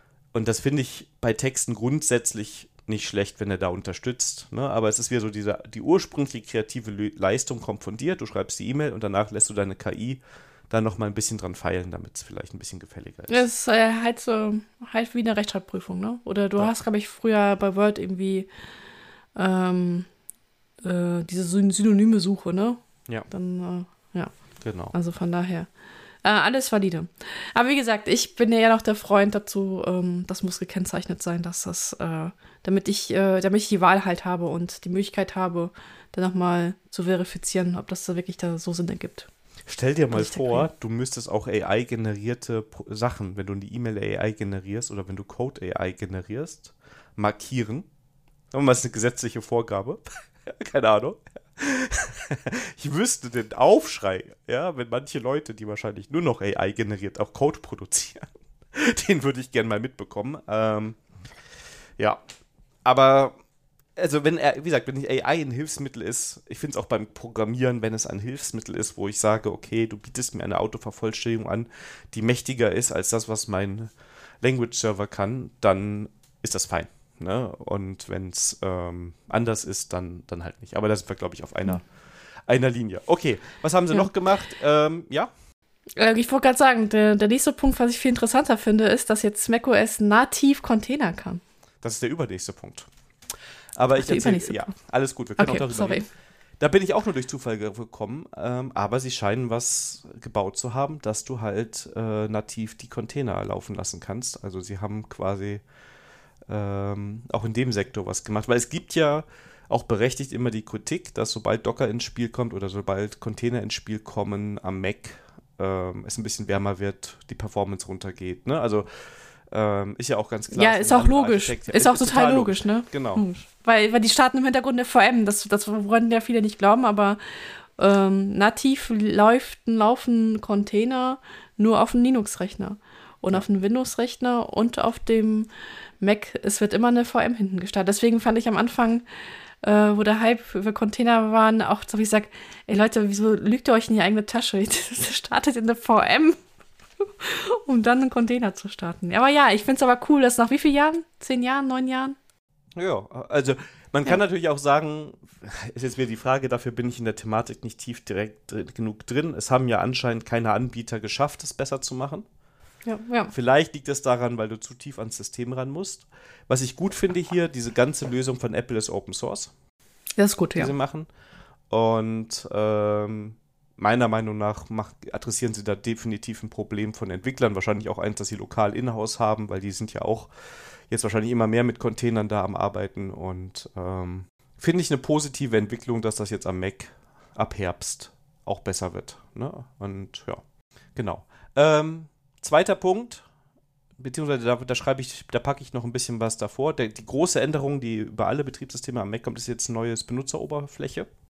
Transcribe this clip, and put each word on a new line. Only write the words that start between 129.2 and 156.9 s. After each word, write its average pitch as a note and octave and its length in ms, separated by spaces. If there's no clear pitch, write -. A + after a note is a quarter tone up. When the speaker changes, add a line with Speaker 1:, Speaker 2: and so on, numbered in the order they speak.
Speaker 2:
laufen A3 640
Container A#3+ 800
nur A3 260
auf A3+ 120
dem A#3+ 100
Linux-Rechner. G#3 720
Und F#3+ 120
Speaker 1:
Ja. F#3+ 60
Speaker 2:
auf G#3 60
dem G3 160
Windows-Rechner A#3+ 920
und A3+ 280
auf - 200
dem A3 480
Mac, G#3 420
es - 160
wird G3+ 140
immer A#3+ 160
eine A#3+ 160
V A#3+ 140
M A#3+ 160
hinten F#3+ 260
gestartet. F#3+ 260
Deswegen A3+ 320
fand A3 180
ich A#3 120
am G#3 80
Anfang, A#3 460
äh, G#3 100
wo G#3 320
der G#3+ 160
Hype A#3 360
über G#3 180
Container A3 580
waren, A3 300
auch - 260
so, G#3+ 100
wie G#3+ 40
ich G#3+ 80
sag, G#3 180
"Ey G#3+ 80
Leute, G#3+ 320
wieso G#3 260
lügt A3 360
ihr A#3+ 60
euch A3+ 120
in A3+ 80
die G#3 60
eigene G#3 240
Tasche? G#3+ 400
<laughs> - 480
Startet - 420
in A3+ 120
der A#3 100
V A3+ 240
M, D#4 340
<laughs> - 640
um B3 160
dann A#3+ 200
einen C4 80
Container A#3 460
zu - 120
starten." F3 480
Aber B3+ 140
ja, C#4+ 240
ich G#3 100
find's C4+ 200
aber B3 260
cool, C#4+ 120
dass B3 160
nach A#3 140
wie C#4+ 80
vielen C#4+ 160
Jahren? D#4 300
Zehn B3 240
Jahren, C4+ 260
neun C4 180
Jahren? C4 300
Speaker 1:
Ja, E3 320
also C3+ 240
man C#3+ 100
kann F#3+ 160
Speaker 2:
Ja. G#3 60
Speaker 1:
natürlich E3+ 240
auch C#3+ 80
sagen, D3+ 560
ist A#2 80
jetzt B2 140
wieder B2+ 100
die A2 100
Frage, C3 320
dafür A#2+ 240
bin A#2+ 160
ich A#2+ 100